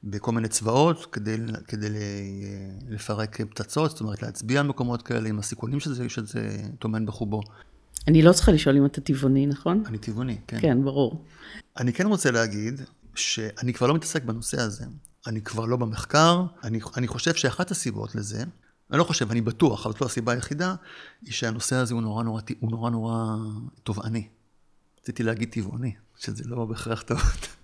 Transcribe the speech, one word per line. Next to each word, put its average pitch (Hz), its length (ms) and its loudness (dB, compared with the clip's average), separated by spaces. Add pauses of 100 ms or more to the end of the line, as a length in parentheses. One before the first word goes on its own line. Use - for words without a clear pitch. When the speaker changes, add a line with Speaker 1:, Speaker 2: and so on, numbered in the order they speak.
Speaker 1:
בכל 104 280 -4
מיני 113 160 0
צבאות 135 640 2
כדי, 110 240 -4 (320)
כדי 104 220 -4
ל-, 101 1040 -8
לפרק 107 460 -4
פצצות, 151 500 -2
זאת - 100 -12
אומרת 107 220 -6
להצביע 113 380 -2
על 143 60 2
מקומות 120 360 -2
כאלה 113 260 -2
עם 107 100 -2
הסיכונים 117 420 -4
שזה, 123 280 -4
שזה 107 480 -6 (220)
טומן 110 280 -2
בחובו. 104 340 -4 (680)
Speaker 2:
אני 160 140 10
לא 170 100 12
צריכה 180 200 6
לשאול 147 240 6
אם 139 100 8
אתה 143 140 0
טבעוני, 135 460 2
נכון? 165 400 0
Speaker 1:
אני 110 120 -6
טבעוני, 113 480 -4
כן. 117 140 -8
Speaker 2:
כן, 135 240 4
ברור. 135 400 0 (520)
Speaker 1:
אני 123 160 0
כן 185 140 0
רוצה 185 240 4
להגיד 113 500 0 (340)
שאני - 580 -2
כבר 123 140 2
לא 143 80 6
מתעסק 156 300 -2
בנושא 117 360 -4
הזה. 107 240 -2 (420)
אני 110 140 -4
כבר 113 240 -6
לא 120 120 2
במחקר. 151 680 4 (200)
אני, 113 160 -2 (160)
אני 123 120 -2
חושב 160 260 0
שאחת 165 360 0
הסיבות 107 440 -4
לזה, 110 300 -6 (460)
אני 139 80 2
לא 170 60 6
חושב, 135 260 0
אני 117 100 2
בטוח, 113 460 2
אבל 110 120 -2
זו 139 60 0
הסיבה 120 280 0
היחידה, 147 420 -2 (480)
היא - 100 -12
שהנושא 113 440 -2
הזה 123 180 0
הוא 117 80 0
נורא, 110 200 -2
נורא, 110 180 -2 (200)
הוא 113 100 0
נורא, 113 200 -2
נורא 113 460 -2 (460)
תובעני. 110 460 -4 (720)
רציתי - 200 -6
להגיד 113 300 0
טבעוני, 117 420 -4 (240)
שזה 110 280 -8
לא 120 180 -4
בהכרח 110 380 -4
טעות - 460 0 (160)